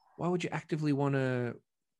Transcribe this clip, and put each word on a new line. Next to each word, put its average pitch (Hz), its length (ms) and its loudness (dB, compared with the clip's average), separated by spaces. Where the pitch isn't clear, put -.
Why 160 120 -2
would 175 160 0
you - 80 -4
actively 151 400 -2
wanna, 131 640 2